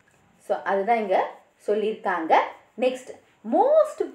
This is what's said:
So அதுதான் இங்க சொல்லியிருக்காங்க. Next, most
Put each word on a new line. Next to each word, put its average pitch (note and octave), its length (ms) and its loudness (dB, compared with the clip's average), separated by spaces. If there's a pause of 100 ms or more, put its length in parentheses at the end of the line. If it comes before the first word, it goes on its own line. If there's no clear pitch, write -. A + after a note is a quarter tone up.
(460)
So G#3 80 -2 (160)
அதுதான் G3+ 340 0
இங்க F#3+ 160 0 (480)
சொல்லியிருக்காங்க. G#3+ 680 -2 (520)
Next, B3+ 260 -4 (340)
most C5 560 2 (140)